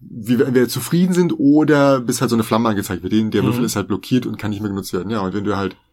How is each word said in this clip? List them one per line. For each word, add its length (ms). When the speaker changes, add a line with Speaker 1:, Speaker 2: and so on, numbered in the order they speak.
Speaker 1:
wie 380
wir 80
entweder 220
zufrieden 440
sind 260
oder 600
bis 200
halt 100
so 60
eine 80
Flamme 260
angezeigt 320
wird. 100
Den, 180
der 120
Speaker 2:
Mhm. 40
Speaker 1:
Würfel 180
ist 120
halt 120
blockiert 380
und 120
kann 120
nicht 100
mehr 100
genutzt 220
werden. 180
Ja, 100
und 140
wenn 100
du 120
halt 200